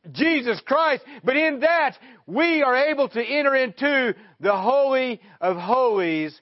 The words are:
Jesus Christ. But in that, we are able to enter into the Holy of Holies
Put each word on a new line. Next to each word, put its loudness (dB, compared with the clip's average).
Jesus -2
Christ. 0
But 0
in 0
that, 0
we 0
are 2
able 0
to -4
enter 0
into 0
the 2
Holy 0
of 0
Holies 0